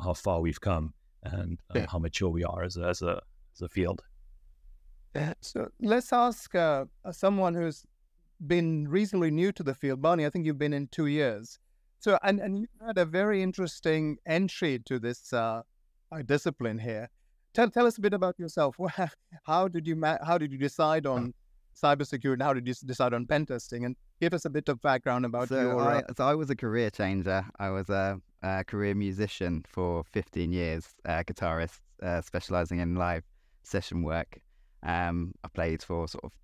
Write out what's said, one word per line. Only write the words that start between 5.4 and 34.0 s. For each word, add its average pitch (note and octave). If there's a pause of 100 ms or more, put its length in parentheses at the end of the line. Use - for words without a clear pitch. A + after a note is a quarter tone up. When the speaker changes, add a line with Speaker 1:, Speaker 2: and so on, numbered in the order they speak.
Speaker 3:
So - (120)
let's A#3
ask, A#3+
uh, D3+ (180)
uh, F#3
someone F#3+
who's E3 (600)
been D#3+
reasonably F#3
new F3
to -
the C#3
field. C3+
Barney, D#3+
I D3
think E3+
you've D3+
been D3
in C#3+
two D#3
years. B2+ (420)
So, G3+
and, G3+
and G3
you A3 (180)
had G#3+
a F3
very F#3+
interesting D#3
entry E3
to B2+
this, A#2
uh, A2+ (500)
uh, D#3
discipline B2+
here. A2+ (460)
Tell, A3+
tell A#3+
us A3+
a -
bit G3
about F#3
yourself. D#3 (360)
<laughs> -
How F3
did E3+
you E3
ma-, D#3+
how E3+
did D3+
you C3+
decide D3+
on B2 (500)
Speaker 2:
Oh. D3+
Speaker 3:
cybersecurity? C#3
And B2
how C#3+
did B2
you B2+
s-, -
decide B2+
on B2
pen D3+
testing? A#2+
And B2+ (240)
give E3+
us E3
a D#3+
bit D3
of C3
background B2+
about A#2+
Speaker 4:
So C3
Speaker 3:
your, B2
Speaker 4:
I, C#3
Speaker 3:
uh, - (140)
Speaker 4:
so B2+
I C#3+
was D3+
a C3
career A2+
changer. F#2+ (140)
I G2
was F#2+
a, G2 (220)
a F#2+
career G2+
musician F#2+
for F2
fifteen E2+
years, E2 (120)
uh, E2+
guitarist, E2 (220)
uh, F2
specializing F2
in F2
live F2 (400)
session E2+